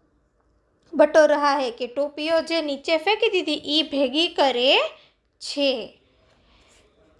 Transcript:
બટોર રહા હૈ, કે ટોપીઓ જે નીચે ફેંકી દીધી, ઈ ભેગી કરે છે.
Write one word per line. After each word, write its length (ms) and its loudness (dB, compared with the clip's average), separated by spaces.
બટોર 360 6
રહા 280 2
હૈ, 140 -2
કે 160 -8
ટોપીઓ 540 -2
જે 200 -2
નીચે 360 -4
ફેંકી 320 0
દીધી, 360 -2
ઈ 180 0
ભેગી 440 -2
કરે 520 2
છે. 580 -4